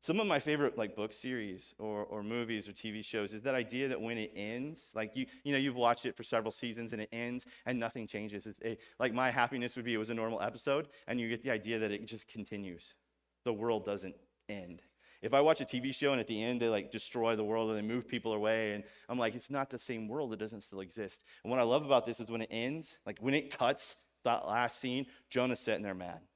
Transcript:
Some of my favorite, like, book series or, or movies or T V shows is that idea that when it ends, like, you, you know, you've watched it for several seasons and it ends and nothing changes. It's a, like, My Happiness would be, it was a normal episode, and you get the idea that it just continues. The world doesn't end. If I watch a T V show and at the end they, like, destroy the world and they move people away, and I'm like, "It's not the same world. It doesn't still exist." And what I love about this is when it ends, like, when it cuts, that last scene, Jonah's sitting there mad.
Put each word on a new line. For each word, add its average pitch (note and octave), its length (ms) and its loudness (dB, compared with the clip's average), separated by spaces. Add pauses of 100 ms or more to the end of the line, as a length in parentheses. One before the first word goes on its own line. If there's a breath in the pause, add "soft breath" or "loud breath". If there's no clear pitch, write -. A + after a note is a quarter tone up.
Some F3+ 180 0
of G#3+ 80 2
my D#3+ 120 4
favorite, D3 380 2
like, G#2+ 160 -2
book G#2+ 200 -4
series G#2+ 640 -6
or, G#2+ 240 -2
or G#2 180 -6
movies A2 460 -2
or G#2 60 -12
T A2 180 -8
V G#2+ 100 -6
shows G#2 300 -2
is G#2+ 120 -10
that C3+ 120 2
idea B2 320 0
that C3 140 -2
when A#2 160 -4
it A2 180 -4
ends, A#2+ 580 -8
like, A2 220 -4
you, C3 100 -2 (200 loud breath)
you C#3+ 80 2
know, C#3 40 6
you've C3+ 200 2
watched A#2+ 280 4
it A#2+ 120 -2
for A#2 60 -10
several A2 280 2
seasons A#2 400 -6
and A2 100 -4
it G#2 120 -6
ends A#2+ 320 -4 (200 loud breath)
and B2 140 0
nothing A2+ 280 -4
changes. G#2 380 -6
It's G#2+ 160 -12
a, A2+ 160 -4 (220 loud breath)
like, A#2+ 140 2
My B2+ 180 4
Happiness B2 460 2
would A#2+ 80 -6
be, A#2+ 80 0
it A2 60 2
was A2 100 -2
a A#2+ 40 0
normal A2+ 280 0
episode, C#3 480 0 (180 loud breath)
and A#2+ 100 0
you A#2 120 0
get A#2 140 -2
the C3 80 0
idea A2 280 0
that G#2+ 120 2
it G#2 140 -4
just A2 220 -10
continues. G2+ 680 -10 (520)
The A#2+ 80 2
world G#2+ 320 0
doesn't G2 320 -4 (320)
end. F2+ 320 -10 (400 soft breath)
If A2 120 0
I C#3 60 10
watch D#3 220 8
a C3+ 40 -2
T B2+ 140 -2
V C3 140 -2
show C#3 180 2
and C3 80 4
at G#2+ 80 0
the A2 160 0
end A#2+ 180 0
they, A#2 60 4
like, G#2 240 2
destroy A2+ 460 0
the G#2+ 80 2
world A2 240 2
and A2 80 0
they G#2+ 100 -2
move A#2 180 0
people A2+ 280 -2
away, G#2+ 400 2
and G#2 100 -4 (240 loud breath)
I'm B2 100 -2
like, A2+ 160 2
"It's A#2 160 -10
not C3+ 200 -2
the B2 100 -8
same A2 300 -6
world. B2+ 240 -2
It G#2 60 -6
doesn't G#2+ 200 -6
still G2 220 -10
exist." G2 420 -8 (220 loud breath)
And A2 40 -4
what B2 120 4
I - 20 8
love B2+ 220 6
about C3+ 200 6
this A#2 140 -4
is A2 100 -6
when A2+ 120 -2
it A2 100 -6
ends, C3 540 -4
like, G2+ 140 -8
when B2+ 140 2
it C#3+ 240 0
cuts, - 380 2 (280)
that A#2+ 240 2
last A#2 320 2
scene, C3 280 -2 (240 loud breath)
Jonah's B2+ 280 2
sitting G#2+ 220 0
there G2 140 -4
mad. F2 240 -8 (160)